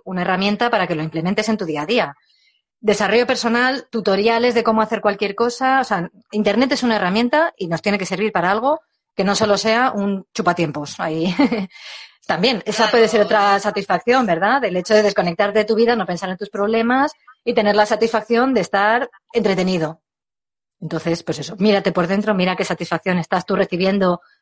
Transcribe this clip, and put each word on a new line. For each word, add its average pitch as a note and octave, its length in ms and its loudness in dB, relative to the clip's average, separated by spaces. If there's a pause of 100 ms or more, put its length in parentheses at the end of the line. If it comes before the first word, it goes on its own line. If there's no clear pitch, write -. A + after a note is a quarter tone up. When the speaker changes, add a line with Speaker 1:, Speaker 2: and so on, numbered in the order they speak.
Speaker 1:
una F#3 180 -6
herramienta G3 460 0
para G3+ 180 0
que F3 80 -2
lo D3+ 80 -4
implementes E3 460 -4
en G#3+ 80 0
tu G3 80 -6
día D#3+ 180 -4
a - 20 -10
día. G3+ 300 -2 (680)
Desarrollo G#3 460 2
personal, B3+ 640 0
tutoriales A3+ 640 0
de A#3 80 2
cómo A3 180 2
hacer A3 200 -2
cualquier G3+ 340 -2
cosa, C4 440 0
o B3+ 60 0
sea, F3+ 240 -4 (220)
Internet G#3+ 420 2
es B3+ 100 -4
una A#3 140 2
herramienta A#3 580 0
y F#3 120 -6
nos E3 140 -4
tiene G3+ 160 0
que F#3 100 -4
servir F#3+ 240 -2
para F3+ 200 0
algo C4 300 0 (340)
que G3 80 -2
no G3 120 2
solo G3+ 240 2
sea A3+ 320 2
un G3 420 -4
chupatiempos E3+ 680 -2
ahí. E3+ 380 -2
<laughs> A3 320 0 (560)
También, A3 400 0
esa A3 180 0
Speaker 2:
Claro. A3 80 2
Speaker 1:
puede A3+ 180 6
ser A3+ 120 2
otra G3+ 380 2
satisfacción, G#3 680 0
¿verdad? G3+ 360 2
Del F#3 160 -2
hecho F3+ 180 -2
de G#3+ 80 6
desconectarte G3+ 560 0
de G#3 60 2
tu A3 100 0
vida, A#3 200 4
no G3+ 120 -2
pensar F3+ 220 -6
en F#3 80 -6
tus G3+ 120 -10
problemas A3+ 640 0 (320)
y A#3+ 100 -2
tener G#3 220 4
la G#3 100 6
satisfacción A#3 680 0
de A3 80 2
estar A3 480 0 (240)
entretenido. F#3 680 0 (800)
Entonces, E3 440 -4
pues - 160 -6
eso, - 200 -12
mírate G3 340 2
por E3+ 140 0
dentro, G3+ 260 0
mira F3+ 240 0
qué G3 80 -2
satisfacción F3+ 520 -2
estás F3+ 280 -2
tú G3 100 -2
recibiendo F#3+ 680 0 (200)